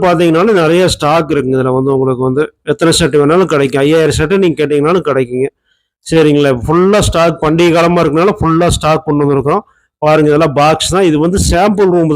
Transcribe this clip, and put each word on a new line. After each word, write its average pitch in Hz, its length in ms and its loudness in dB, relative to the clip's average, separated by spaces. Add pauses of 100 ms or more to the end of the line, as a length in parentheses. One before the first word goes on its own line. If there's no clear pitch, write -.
பாத்தீங்கன்னாலும் 175 580 2
நிறைய 170 220 2 (120)
ஸ்டாக் 156 380 -2
இருக்குங்க. 131 260 -2
இதுல 127 180 0
வந்து 135 180 -2
உங்களுக்கு 131 320 -2
வந்து 131 160 -2 (300)
எத்தனை 165 260 0
ஷர்ட் 151 220 0
வேணாலும் 160 320 2
கிடைக்கும். 139 320 0
ஐயாயிரம் 151 340 0
ஷர்ட் 156 240 -2
நீங்க 156 180 0
கேட்டீங்கன்னாலும் 151 480 -2
கிடைக்குங்க. 131 400 -2 (640)
சரிங்களா? 147 400 2 (140)
ஃபுல்லா 185 340 2 (100)
ஸ்டாக், 165 360 0
பண்டிகை 165 320 2
காலமா 170 260 2
இருக்கனால 160 380 0
ஃபுல்லா 160 360 0
ஸ்டாக் 156 300 -2
கொண்டு 147 180 -2
வந்திருக்கோம். 143 380 -2 (420)
பாருங்க, 151 260 2
இதெல்லாம் 147 280 0
பாக்ஸ் 156 360 0
தான். 190 140 0
இது 151 160 0
வந்து 180 140 -2 (100)
சாம்பிள் 196 460 0
ரூம் 160 200 0